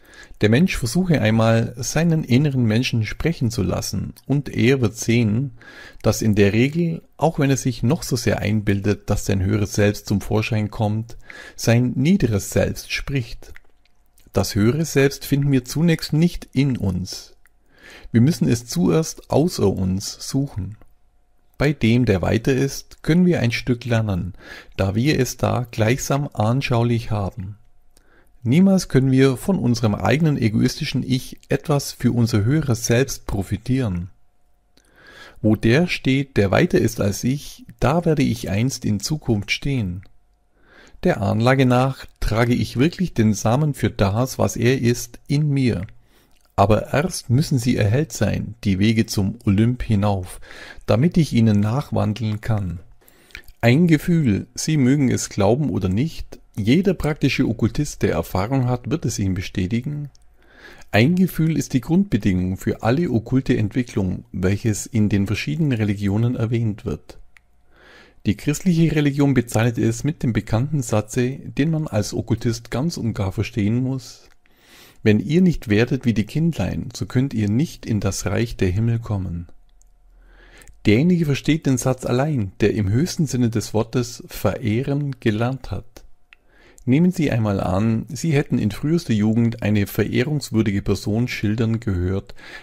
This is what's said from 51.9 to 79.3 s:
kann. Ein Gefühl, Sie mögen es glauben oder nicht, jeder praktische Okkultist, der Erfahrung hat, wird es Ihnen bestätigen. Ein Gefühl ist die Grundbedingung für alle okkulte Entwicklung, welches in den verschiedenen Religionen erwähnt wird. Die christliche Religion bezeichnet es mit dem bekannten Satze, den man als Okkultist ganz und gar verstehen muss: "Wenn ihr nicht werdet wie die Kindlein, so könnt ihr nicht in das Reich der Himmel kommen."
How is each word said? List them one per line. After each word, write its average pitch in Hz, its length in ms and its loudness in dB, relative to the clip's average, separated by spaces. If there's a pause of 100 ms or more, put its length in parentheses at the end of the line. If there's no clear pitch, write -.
kann. 92 400 2 (800)
Ein 139 280 6
Gefühl, 151 640 4
Sie 156 220 0
mögen 135 340 4
es 110 180 -2
glauben 117 420 2
oder 95 180 0
nicht, 117 500 -2 (180)
jeder 170 380 2
praktische 139 540 0
Okkultist, 117 540 -2
der 98 100 2
Erfahrung 104 540 -2
hat, 123 240 -2
wird 165 140 -2
es 117 160 -4
Ihnen 95 140 0
bestätigen. 113 760 -4 (800)
Ein 165 240 4
Gefühl 165 420 2
ist - 160 -4
die 131 80 0
Grundbedingung 101 760 0
für - 260 -4
alle 135 280 0
okkulte 127 460 0
Entwicklung, 101 760 -2
welches 98 540 -2
in 107 220 0
den 101 200 2
verschiedenen 147 420 -2
Religionen 107 640 0
erwähnt 113 500 -2
wird. - 340 -10 (1080)
Die 101 100 0
christliche 160 600 0
Religion 143 380 2
bezeichnet 120 440 0
es 113 240 0
mit 151 220 -4
dem 123 80 0
bekannten 127 500 -2
Satze, 123 480 -2
den 139 400 -4
man 156 160 -2
als 104 260 -2
Okkultist 117 600 -4
ganz 151 240 -2
und 110 180 -4
gar 98 160 -2
verstehen 107 500 -2
muss: 131 480 -8 (760)
"Wenn 107 160 4
ihr 156 220 2
nicht 175 260 2
werdet 117 360 2
wie 117 100 2
die 101 120 0
Kindlein, 98 640 -2
so - 140 -8
könnt 131 280 -2
ihr 104 140 0
nicht 127 380 -2
in 107 140 -2
das - 260 -4
Reich 107 300 -2
der 95 120 0
Himmel 113 300 0
kommen." 92 480 -6 (1400)